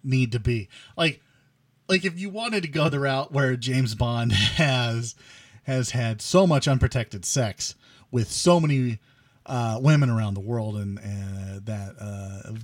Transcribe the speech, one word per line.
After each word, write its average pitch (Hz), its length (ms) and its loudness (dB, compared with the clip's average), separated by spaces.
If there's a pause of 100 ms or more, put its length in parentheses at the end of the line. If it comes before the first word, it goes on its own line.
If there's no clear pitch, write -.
need 127 300 0
to 117 80 -2
be. 113 280 -2 (280)
Like, 165 240 0 (680)
like, 185 160 2
if 175 140 -4
you 196 120 -8
wanted 214 320 -4
to 165 60 -6
go 156 200 2
the 139 120 0
route 135 320 0
where 135 240 2
James 123 380 0
Bond 117 380 0
<laughs> - 0 -
has, 120 840 0 (500)
has 131 260 -2
had 113 320 -2
so 185 240 4
much 151 220 4
unprotected 120 560 0
sex - 500 -2 (360)
with 117 200 0
so 175 300 4
many 131 380 0 (480)
uh, 117 360 -2
women 143 280 6
around 107 240 0
the 98 60 -4
world, 107 360 -4
and, 101 220 -4
and 98 680 -8
that, 101 340 -8
uh, 101 520 -10 (120)